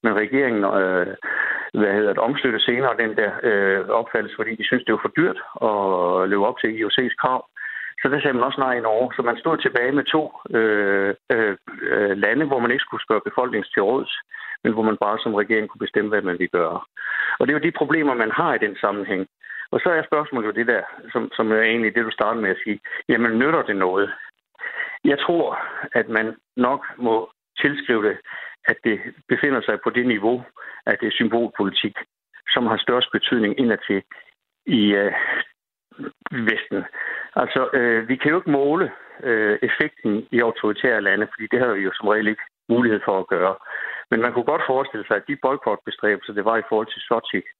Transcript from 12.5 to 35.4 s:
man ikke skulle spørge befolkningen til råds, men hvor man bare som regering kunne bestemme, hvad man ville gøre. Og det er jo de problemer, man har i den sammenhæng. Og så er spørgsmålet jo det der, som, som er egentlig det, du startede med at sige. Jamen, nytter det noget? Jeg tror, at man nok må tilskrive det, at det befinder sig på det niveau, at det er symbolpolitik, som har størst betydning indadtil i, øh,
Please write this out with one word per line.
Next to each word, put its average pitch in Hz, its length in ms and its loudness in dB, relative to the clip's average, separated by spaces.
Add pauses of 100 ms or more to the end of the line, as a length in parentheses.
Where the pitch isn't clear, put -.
man 120 120 2
ikke 139 160 0
skulle - 200 -8
spørge 107 220 2
befolkningen 120 440 -2
til 104 100 2
råds, 123 280 0 (520)
men 117 100 2
hvor 110 100 -2
man 107 140 2
bare 107 220 0
som 113 140 -4
regering 107 360 0
kunne - 160 -20
bestemme, 104 240 0
hvad 104 120 2
man 90 180 -2
ville 90 200 0
gøre. 85 200 0 (600)
Og 123 80 4
det 143 60 2
er 151 60 2
jo 156 80 0
de 170 140 -2
problemer, 147 320 2
man 113 180 0
har 151 220 0
i 113 120 0
den 101 100 -4
sammenhæng. 101 520 -2 (440)
Og 117 80 2
så 185 100 2
er 160 200 2
spørgsmålet 143 380 -2
jo 107 120 -2
det 117 80 2
der, 113 140 2 (300)
som, 113 240 -2
som 110 160 0
er 110 100 4
egentlig 113 340 2
det, 117 100 2
du 110 60 -4
startede 113 300 0
med 98 80 0
at - 140 -2
sige. 104 160 -4 (300)
Jamen, 113 300 2
nytter 147 240 2
det 104 120 -2
noget? 95 380 2 (880)
Jeg 139 160 4
tror, - 400 0 (340)
at 117 160 2
man 110 260 0 (220)
nok 127 280 0 (120)
må 113 320 0 (320)
tilskrive 120 480 2
det, 95 80 -4 (500)
at 117 160 0
det 107 160 0 (280)
befinder 131 340 2
sig 107 220 0
på 120 60 2
det 123 160 0
niveau, 120 380 2 (420)
at 110 160 2
det 110 60 -2
er 117 120 0
symbolpolitik, 107 760 0 (580)
som 123 140 2
har 110 100 0
størst 123 340 0
betydning 107 480 0
indadtil 104 440 0 (640)
i, 104 280 4
øh, 101 200 2 (1160)